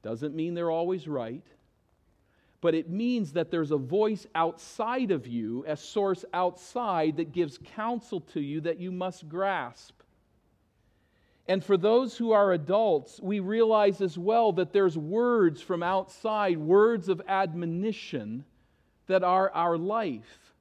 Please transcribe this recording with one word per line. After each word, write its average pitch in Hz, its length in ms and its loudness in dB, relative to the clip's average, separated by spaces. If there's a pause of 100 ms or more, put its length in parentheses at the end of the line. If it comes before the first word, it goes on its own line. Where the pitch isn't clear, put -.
Doesn't 131 340 -6
mean 165 180 -4
they're 170 160 -2
always 170 380 -2
right, 131 380 -6 (1120)
but 165 140 2
it 160 140 -2
means 214 440 -4
that 165 180 -4
there's 156 220 -2
a 151 40 2
voice 196 500 -2 (100)
outside 214 720 -2
of 131 160 -2
you, 117 400 -6
a 151 100 -4
source 196 560 -2
outside 180 840 -2
that 160 160 -4
gives 170 260 -4 (160)
counsel 220 460 -6
to - 200 -8
you 143 200 -6
that 165 180 -4
you 180 140 -8
must 180 360 -8
grasp. 170 680 -4 (1500)
And 185 140 0
for 196 140 2
those 220 400 2
who 233 140 -2
are 202 220 6
adults, 170 680 0
we 196 200 -2
realize 208 600 4
as 180 160 -2
well 214 360 2
that 180 200 0
there's 190 240 4
words 196 640 2
from 170 220 -4
outside, 190 720 -2
words 190 520 4
of 185 180 0
admonition 170 1160 -4 (640)
that 185 160 2
are 185 260 2
our 170 260 0
life. 175 840 -6